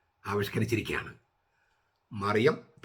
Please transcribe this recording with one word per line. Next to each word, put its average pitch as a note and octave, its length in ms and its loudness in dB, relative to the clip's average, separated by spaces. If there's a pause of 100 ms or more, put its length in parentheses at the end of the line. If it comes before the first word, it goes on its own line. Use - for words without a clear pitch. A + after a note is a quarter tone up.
(280)
ആവിഷ്കരിച്ചിരിക്കുകയാണ്. G#2 840 -2 (1000)
മറിയം G#2+ 440 4 (280)